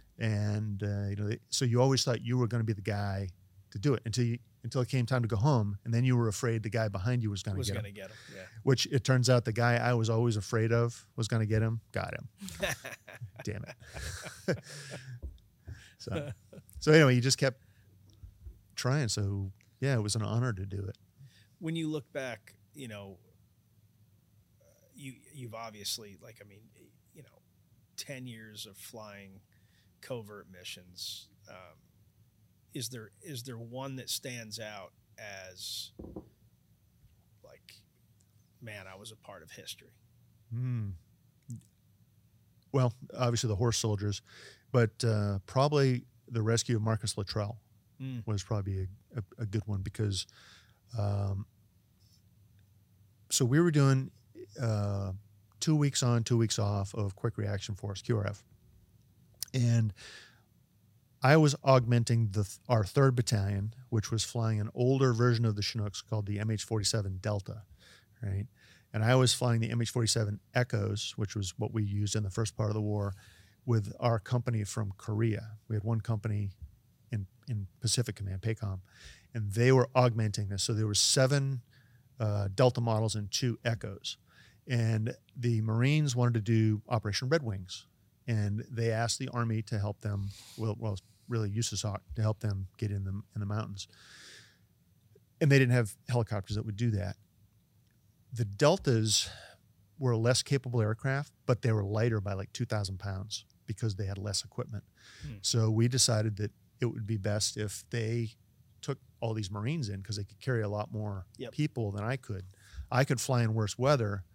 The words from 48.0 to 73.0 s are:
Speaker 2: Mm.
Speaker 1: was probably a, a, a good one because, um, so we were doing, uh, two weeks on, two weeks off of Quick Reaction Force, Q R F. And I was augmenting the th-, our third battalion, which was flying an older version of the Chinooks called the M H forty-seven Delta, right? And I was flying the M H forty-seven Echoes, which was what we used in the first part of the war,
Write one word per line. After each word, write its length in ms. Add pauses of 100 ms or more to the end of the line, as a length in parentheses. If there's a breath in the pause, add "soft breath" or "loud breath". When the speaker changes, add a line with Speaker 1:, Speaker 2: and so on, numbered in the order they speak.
Speaker 2:
Mm. 240
Speaker 1:
was 160
probably 420 (300)
a, 60
a, 40 (160)
a 60
good 220
one 160
because, 420 (720 loud breath)
um, 480 (1800)
so 140
we 160
were 120
doing, 400 (480)
uh, 520 (480)
two 160
weeks 260
on, 220
two 140
weeks 200
off 380
of 220
Quick 200
Reaction 380
Force, 260
Q 160
R 80
F. 200 (1080)
And 400 (1300 loud breath)
I 160
was 160 (100)
augmenting 680
the 140
th-, 140 (100)
our 160
third 300
battalion, 600 (140)
which 200
was 140
flying 380
an 120
older 400
version 320
of 100
the 60
Chinooks 400
called 240
the 140
M 100
H 140
forty-seven 540
Delta, 460 (600 loud breath)
right? 240 (460 soft breath)
And 100
I 120
was 180
flying 280
the 80
M 120
H 100
forty-seven 480 (160)
Echoes, 600
which 180
was 240
what 120
we 120
used 320
in 80
the 80
first 260
part 140
of 20
the 80
war, 320 (520 loud breath)